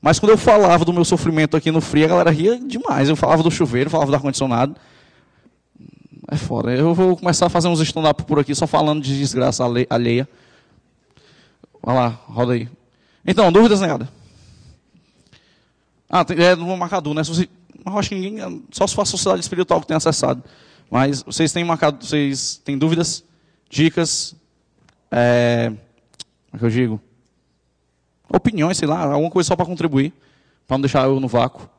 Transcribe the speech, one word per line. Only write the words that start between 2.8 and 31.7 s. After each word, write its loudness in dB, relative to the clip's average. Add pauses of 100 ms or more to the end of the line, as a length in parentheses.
Eu 2
falava 2
do 4
chuveiro, 0
falava 0
do 2
ar-condicionado. -2 (1500)
É -6
foda. -4
Eu 0
vou 2
começar 0
a 2
fazer 0
uns 0
stand-up 0
por 0
aqui -2
só -4
falando 0
de -4
desgraça -2
ale-, -2
alheia. -2 (1500)
Vai -2
lá, 2
roda -4
aí. -6 (560)
Então, 2
dúvidas, 6
negada? -4 (2000)
Ah, 2
tem, -6
é 6
do -8 (120)
Macadu, -4
né? -2
Se -4
você, -2 (360)
mas -8
eu -2
acho -4
que -8
ninguém, -10
só 0
se -6
for -2
a 0
sociedade -2
espiritual -2
que -14
tenha -2
acessado. -2 (480)
Mas 0
vocês -2
têm -4
marcado, -2
vocês -4
têm -8
dúvidas, -2 (440)
dicas, -2 (760)
é, 2 (840)
como -20
é -14
que -4
eu 2
digo? -2 (1300)
Opiniões, 0
sei -2
lá, -2
alguma 0
coisa 0
só 0
pra -2
contribuir, -2 (540)
pra -2
não -2
deixar 2
eu 2
no -4
vácuo. -2 (100)